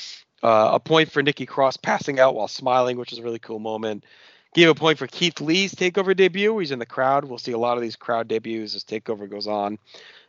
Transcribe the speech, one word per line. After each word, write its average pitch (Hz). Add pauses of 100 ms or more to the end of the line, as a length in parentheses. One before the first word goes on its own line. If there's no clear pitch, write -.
(440)
Uh, 113
a 131
point 156
for 143
Nikki 139
Cross 135
passing 170
out 135
while 104
smiling, 127
which 123
is 117
a 117
really 117
cool 113
moment. 110 (500)
Gave 165
a 151
point 151
for 135
Keith 170
Lee's 180
takeover 185
debut. 190
He's 165
in 131
the 117
crowd. 135
We'll 127
see 123
a 117
lot 120
of 120
these 113
crowd 117
debuts 110
as 98
takeover 107
goes 104
on, 104 (520)